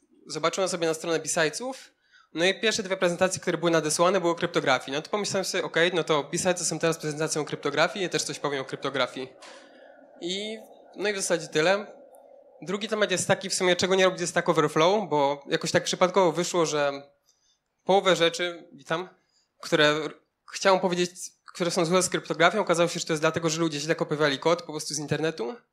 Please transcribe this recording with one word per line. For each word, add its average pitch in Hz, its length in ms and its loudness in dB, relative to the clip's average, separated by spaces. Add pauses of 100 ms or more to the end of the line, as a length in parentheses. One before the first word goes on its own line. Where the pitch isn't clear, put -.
(280)
zobaczyłem 165 420 -2
sobie 165 180 2
na 160 60 4
stronę 160 260 -2
B-Sidesów, 160 760 -4 (380)
no 165 120 0
i 190 140 2
pierwsze 220 240 0
dwie 190 140 -4
prezentacje, 180 440 0
które 180 160 -2
były 165 140 0
nadesłane, 170 480 2
były 170 120 2
o 165 40 0
kryptografii. 143 600 0
No 156 60 -4
to - 80 -12
pomyślałem 196 360 -2
sobie, 180 180 -4
okej, 165 300 2
no 165 100 0
to 151 200 2
B-Sides 175 440 -2
są 160 120 -6
teraz 160 180 0
prezentacją 151 440 -4
o 139 40 -4
kryptografii, 151 580 -2
ja 165 60 -2
też 202 140 -2
coś - 160 -8
powiem 143 220 -2
o 131 40 -6
kryptografii. 131 640 -4 (960)
I, 202 360 -8 (380)
no 196 140 -4
i 208 40 0
w - 20 -6
zasadzie 170 320 -2
tyle. 185 400 2 (720)
Drugi 202 260 -6
temat 208 240 0
jest 175 160 -2
taki 190 220 0
w - 40 -8
sumie, 180 220 2
czego 190 200 2
nie 185 100 6
robić 175 140 2
ze 175 80 -4
Stack 175 220 -2
Overflow, 160 600 4
bo 143 380 2
jakoś 160 240 -2
tak 165 120 2
przypadkowo 180 480 4
wyszło, 170 340 0
że 143 460 -4 (720)
połowę 185 320 4
rzeczy, 170 580 0
witam, 165 360 -6 (520)
które 156 240 4
r-, 151 340 0 (340)
chciałem 190 260 4
powiedzieć, 180 320 -2 (420)
które 170 180 -4
są 170 140 0
złe 175 180 2
z 180 60 -2
kryptografią, 170 520 2
okazało 170 280 2
się, 170 100 -6
że - 60 -8
to 170 80 -4
jest 151 100 -4
dlatego, 165 260 0
że 156 100 -4
ludzie 156 200 -2
źle 156 160 -2
kopiowali 151 440 -2
kod 170 220 0
po - 100 -14
prostu 151 220 -10
z 143 60 -6
internetu. 160 560 -4 (180)